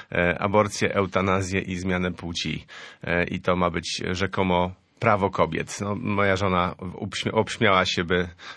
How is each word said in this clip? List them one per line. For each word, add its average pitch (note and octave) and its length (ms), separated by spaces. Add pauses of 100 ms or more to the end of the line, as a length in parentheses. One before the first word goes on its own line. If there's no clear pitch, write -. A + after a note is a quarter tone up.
(120)
e, F2 300
aborcję, G2+ 520
eutanazję F#2+ 680
i F#2 140
zmianę F2+ 360
płci. E2+ 540 (380)
E, F2 200
i F#2 160
to F2+ 160
ma F2+ 140
być E2+ 320 (100)
rzekomo F2+ 600 (280)
prawo G2+ 300
kobiet. D#2+ 520
No, G2+ 140
moja G2+ 400
żona F#2 440
ubśmia-, - 540
obśmiała G2 520
się - 180
by F2+ 240 (300)